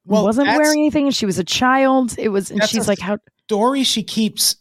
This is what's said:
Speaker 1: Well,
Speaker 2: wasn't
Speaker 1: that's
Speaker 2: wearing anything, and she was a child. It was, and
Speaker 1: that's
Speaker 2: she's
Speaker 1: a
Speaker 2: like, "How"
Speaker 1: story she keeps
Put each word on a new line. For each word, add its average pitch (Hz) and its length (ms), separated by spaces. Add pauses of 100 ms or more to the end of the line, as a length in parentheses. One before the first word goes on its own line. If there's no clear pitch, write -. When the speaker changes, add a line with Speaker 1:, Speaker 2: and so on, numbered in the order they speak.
Speaker 1:
Well, 202 180
Speaker 2:
wasn't 214 240
Speaker 1:
that's 226 120
Speaker 2:
wearing 302 200
anything, 302 280
and 269 80
she - 100
was 185 140
a 180 40
child. 262 720
It - 120
was, 196 220
and 202 100
Speaker 1:
that's 214 100
Speaker 2:
she's 208 160
Speaker 1:
a - 20
Speaker 2:
like, 202 100
"How" 196 180 (320)
Speaker 1:
story 247 340
she - 200
keeps - 580